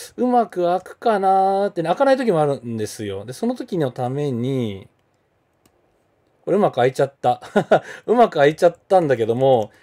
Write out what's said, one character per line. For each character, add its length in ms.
う 100
ま 180
く 200
開 160
く 160
か 220
な 480
ー 20
っ 40
て 80
ね、 60
開 80
か 100
な 60
い 60
時 140
も 80
あ 60
る 160
ん 160
で 80
す 200
よ。 200
で、 80
そ 140
の 80
時 240
の 120
た 180
め 220
に、 560
こ 80
れ 60
う 20
ま 120
く 40
開 140
い 20
ち 100
ゃ 40
っ 160
た。 200
<laughs> 340
う 100
ま 120
く 120
開 120
い 60
ち 80
ゃ 40
っ 80
た 100
ん 80
だ 80
け 100
ど 100
も、 360